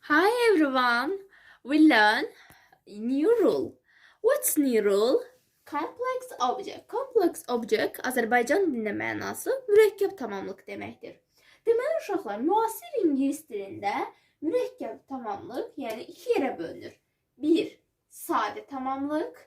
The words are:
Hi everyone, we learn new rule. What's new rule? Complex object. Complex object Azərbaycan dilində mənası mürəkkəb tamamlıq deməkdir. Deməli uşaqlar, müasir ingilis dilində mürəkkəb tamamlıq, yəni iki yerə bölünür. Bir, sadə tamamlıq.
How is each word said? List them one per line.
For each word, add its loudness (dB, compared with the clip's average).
Hi 6
everyone, 2
we 0
learn 6
new -2
rule. 0
What's 2
new 4
rule? 4
Complex -6
object. -4
Complex 0
object -2
Azərbaycan 2
dilində -4
mənası -4
mürəkkəb 4
tamamlıq -10
deməkdir. -14
Deməli 0
uşaqlar, -6
müasir 0
ingilis 0
dilində -6
mürəkkəb -4
tamamlıq, -8
yəni -10
iki -4
yerə -2
bölünür. -12
Bir, 2
sadə -4
tamamlıq. -6